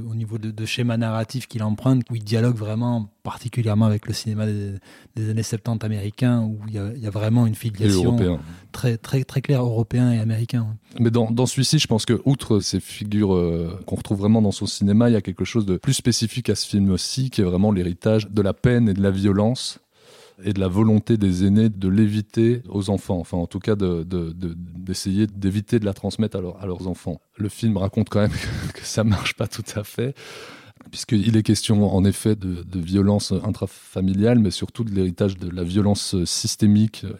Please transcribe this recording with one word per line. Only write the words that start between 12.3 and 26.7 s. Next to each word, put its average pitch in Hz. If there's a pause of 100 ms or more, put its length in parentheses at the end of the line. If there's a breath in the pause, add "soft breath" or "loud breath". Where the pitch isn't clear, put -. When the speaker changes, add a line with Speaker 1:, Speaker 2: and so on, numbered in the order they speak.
Speaker 2:
ces 95
figures, 104
euh, 85
qu'on 98
retrouve 101
vraiment 110
dans 101
son 101
cinéma, 104
il 117
y 107
a 98
quelque 92
chose 104
de 92
plus 135
spécifique -
à 101
ce -
film 98
aussi, 131
qui 113
est 95
vraiment 92
l'héritage 95
de 104
la 95
peine 120
et 98
de 98
la 98
violence, 101 (640 soft breath)
et 104
de 98
la 95
volonté 107
des 98
aînés 107
de 98
l'éviter 107
aux 98
enfants, 95
enfin 87
en 85
tout 95
cas 107
de, 90
de, 85
de, 87
d'essayer 92
d'éviter 101
de 104
la 98
transmettre 104
à, 98
leur, 90
à 104
leurs 92